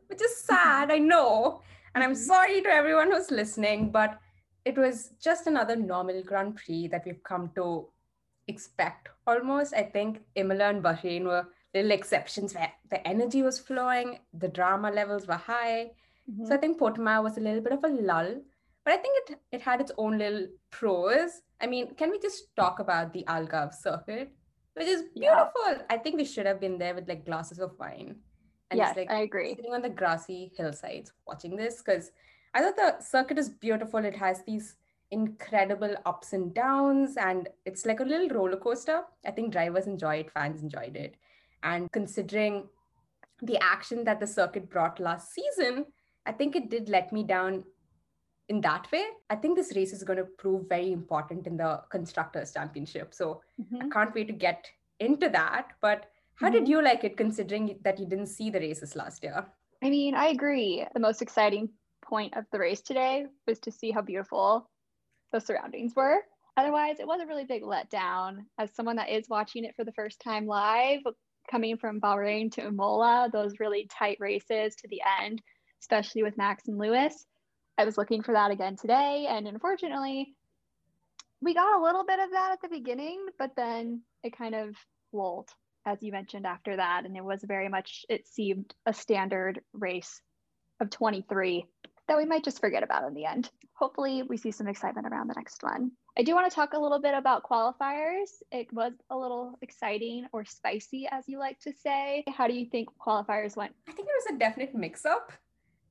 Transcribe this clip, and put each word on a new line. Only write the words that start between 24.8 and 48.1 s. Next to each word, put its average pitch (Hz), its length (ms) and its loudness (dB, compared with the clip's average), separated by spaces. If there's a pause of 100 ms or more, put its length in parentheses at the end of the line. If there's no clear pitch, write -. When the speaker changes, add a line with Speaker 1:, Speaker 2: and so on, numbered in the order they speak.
Speaker 1:
is 339 180 2 (100)
Speaker 2:
Yeah. 587 180 6
Speaker 1:
beautiful? 427 560 4
I 233 80 2
think 302 200 -2
we 294 100 0
should 214 180 -4
have 196 160 0
been 190 160 -2
there 175 180 -2
with, 180 140 -10
like, 160 160 -8
glasses 165 340 -6
of 185 200 -6
wine - 380 -12 (520)
and 185 100 0
Speaker 2:
Yes, 185 100 4
Speaker 1:
just, - 80 -4
like, 185 160 -4
Speaker 2:
I 214 80 0
agree. 208 340 -4
Speaker 1:
sitting 233 200 -8
on 247 80 -2
the 247 60 -4
grassy 180 680 -4
hillsides - 560 -8 (120)
watching 170 300 -12
this, 226 260 -6
'cause 180 300 0 (420)
I 247 100 4
thought 381 120 2
the 392 260 2
circuit 262 380 0
is 285 100 0
beautiful. 220 560 -2
It 202 120 -4
has 185 260 0
these 214 320 -8 (380)
incredible 208 840 0 (100)
ups - 280 -6
and 180 200 -2
downs, 269 640 2
and 185 320 0 (160)
it's 190 220 -8
like 220 140 0
a 262 40 -2
little 320 240 2
roller 190 280 0
coaster. 254 480 -2 (200)
I 202 60 -6
think 226 220 -4
drivers 180 340 0
enjoy 160 300 -2
it, 160 160 -6
fans 151 300 -4
enjoyed 147 340 -8
it. - 180 -10 (480)
And 175 300 -2
considering 202 760 -2 (720)
the 226 180 0
action - 440 0
that 214 160 2
the 202 80 -4
circuit 185 420 0
brought 170 300 0
last 170 340 -4
season, 294 540 -2 (380)
I 220 80 -6
think 277 240 0
it 233 120 -4
did 220 200 -4
let 185 240 2
me 214 100 -2
down 190 420 0 (840)